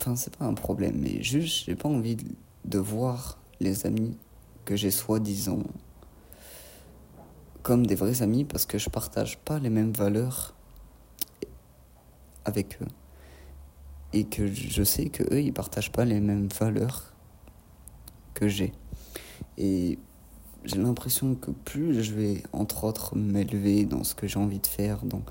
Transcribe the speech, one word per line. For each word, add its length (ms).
enfin, 160
c'est 180
pas 120
un 80
problème, 440
mais 240
juste, 440
j'ai 80
pas 160
envie 260
de, 80
de 140
voir 600
les 240
amis 320
que 120
j'ai 140
soi-disant 720
comme 220
des 120
vrais 260
amis 240
parce 180
que 140
je 100
partage 480
pas 220
les 100
mêmes 240
valeurs 640
avec 340
eux. 80
Et 100
que 220
je 360
sais 280
que 120
eux, 80
ils 100
partagent 400
pas 140
les 140
mêmes 280
valeurs 640
que 160
j'ai. 240
Et 400
j'ai 140
l'impression 560
que 160
plus 520
je 120
vais, 280
entre 300
autres, 320
m'élever 680
dans 180
ce 120
que 120
j'ai 120
envie 220
de 60
faire, 380
dans, 160